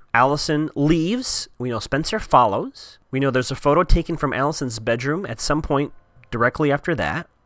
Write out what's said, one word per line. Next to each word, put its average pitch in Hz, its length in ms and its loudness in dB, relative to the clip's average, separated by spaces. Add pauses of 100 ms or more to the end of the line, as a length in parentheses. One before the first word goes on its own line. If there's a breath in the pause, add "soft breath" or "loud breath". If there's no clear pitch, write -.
(120)
Allison 147 640 2
leaves. 165 720 0 (100)
We 127 120 -6
know 113 80 -4
Spencer 160 400 -4
follows. 123 800 2 (120)
We 135 100 -2
know 139 100 2
there's 127 200 0
a 131 60 -6
photo 156 280 2
taken 165 340 4
from 139 160 -2
Allison's 131 440 -4
bedroom 123 480 -4
at 117 140 -10
some 151 220 -2
point 143 300 -2 (380)
directly 127 400 0
after 143 240 0
that. 95 320 -4 (200)